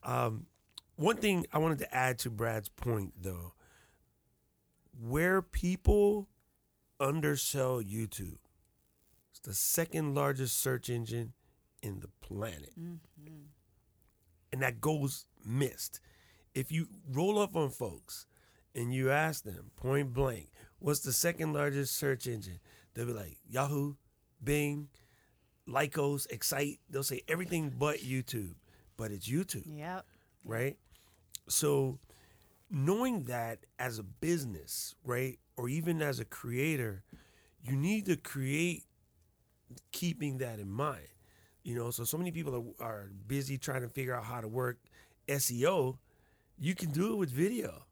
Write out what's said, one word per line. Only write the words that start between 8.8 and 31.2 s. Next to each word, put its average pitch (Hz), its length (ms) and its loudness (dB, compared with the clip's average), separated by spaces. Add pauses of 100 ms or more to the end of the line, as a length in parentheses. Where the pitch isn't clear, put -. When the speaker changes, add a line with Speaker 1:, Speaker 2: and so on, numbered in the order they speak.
Speaker 1:
it's - 120 -20
the 117 100 -8
second 160 640 2
largest 139 440 2
search 127 300 0
engine 117 440 -2 (480)
in 98 180 -6
the - 100 -12 (120)
planet. 98 580 -8
Speaker 2:
Mm-hmm. 160 560 -14 (1160)
Speaker 1:
And 131 80 0
that 120 200 2
goes 143 440 0 (200)
missed. 123 540 0 (540)
If 131 180 -2
you 160 160 0 (220)
roll 185 300 4
up 196 160 2
on 151 140 4
folks - 580 -8 (480)
and 120 180 0
you 131 160 4
ask 151 340 2
them - 340 -10
point 135 360 2
blank, 123 360 0 (300)
"What's 143 200 2
the 131 140 -2
second 165 400 2
largest 143 420 0
search 135 320 0
engine?" 98 320 -6 (340)
They'll 117 140 -4
be 120 60 -2
like, 101 240 -8 (120)
"Yahoo, 139 460 0 (480)
Bing, 147 460 0 (760)
Lycos, 143 640 0
Excite." 143 600 -2
They'll 139 140 -2
say 135 260 -2
everything 165 500 0
but 147 200 2
YouTube, 123 560 -4 (420)
but 110 140 -4
it's 98 180 -6
YouTube. 190 360 -2
Speaker 2:
Yep. 160 400 -8 (380)
Speaker 1:
Right? 117 340 -2 (680)